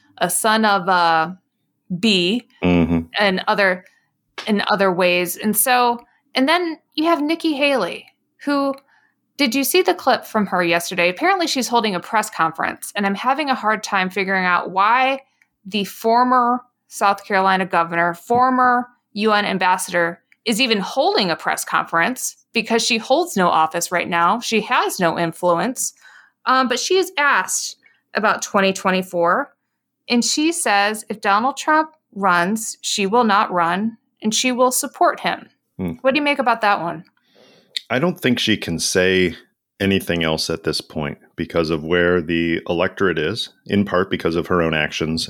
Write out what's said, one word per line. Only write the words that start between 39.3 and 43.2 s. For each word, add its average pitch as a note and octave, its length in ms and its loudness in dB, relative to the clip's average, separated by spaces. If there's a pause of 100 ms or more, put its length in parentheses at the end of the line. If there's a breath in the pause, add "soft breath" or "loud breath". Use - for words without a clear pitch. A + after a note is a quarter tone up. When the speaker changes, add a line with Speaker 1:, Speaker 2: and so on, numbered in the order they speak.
Speaker 2:
anything F#2+ 440 0
else D#2+ 260 -2
at D#2+ 140 -6
this D#2 160 -2
point D2 380 -8 (180)
because E2 340 -2
of D#2 140 -2
where F2 360 2
the E2+ 480 -2
electorate F2+ 500 -2
is, E2 320 -4 (160)